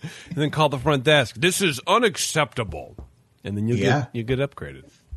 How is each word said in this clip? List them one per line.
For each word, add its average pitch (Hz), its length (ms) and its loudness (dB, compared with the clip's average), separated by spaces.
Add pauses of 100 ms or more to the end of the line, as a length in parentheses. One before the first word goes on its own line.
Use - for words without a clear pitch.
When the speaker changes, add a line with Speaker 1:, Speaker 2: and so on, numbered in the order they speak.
(300)
Speaker 1:
And 170 80 -6
then 143 140 0
call 151 180 2
the 143 80 -2
front 135 260 2
desk. 143 340 4
"This 170 240 0
is 143 260 0
unacceptable." 151 1080 0 (480)
And 101 140 -6
then 107 100 -2
you'll 117 120 2
Speaker 2:
Yeah. 131 220 2
Speaker 1:
get, 120 140 -6
you 117 80 -4
get 127 160 -2
upgraded. 71 460 -8 (320)